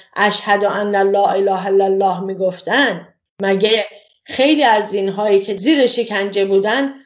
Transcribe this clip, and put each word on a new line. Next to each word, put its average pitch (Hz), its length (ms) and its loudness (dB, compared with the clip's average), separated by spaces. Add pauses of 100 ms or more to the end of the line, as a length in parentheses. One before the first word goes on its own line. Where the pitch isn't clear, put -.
(160)
اشهد 202 500 0
ان 202 300 -2
لا 196 300 2
اله 190 400 0
الا 196 200 2
الله 190 340 0
می‌گفتن؟ 190 880 -2 (320)
مگه 196 460 0 (380)
خیلی 294 400 2
از 208 300 2
اینهایی 196 480 0
که 196 160 -6
زیر 262 300 2
شکنجه 202 580 -2
بودن 214 480 0 (120)